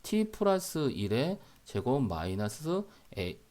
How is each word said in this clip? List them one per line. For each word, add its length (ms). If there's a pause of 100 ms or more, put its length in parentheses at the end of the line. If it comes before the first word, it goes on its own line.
T 280
플러스 600
일의 500 (240)
제곱 360
마이너스 880 (300)
A 240 (100)